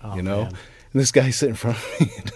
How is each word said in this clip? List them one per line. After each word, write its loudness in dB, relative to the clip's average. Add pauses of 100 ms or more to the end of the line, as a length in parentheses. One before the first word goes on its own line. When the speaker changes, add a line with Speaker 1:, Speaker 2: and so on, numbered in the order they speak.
Speaker 1:
Oh, -10
Speaker 2:
you -4
know? 0
Speaker 1:
man. -8 (400)
Speaker 2:
And 4
this 2
guy 6
sitting 0
in -4
front -2
of -8
me, 4
<laughs> -14
and -10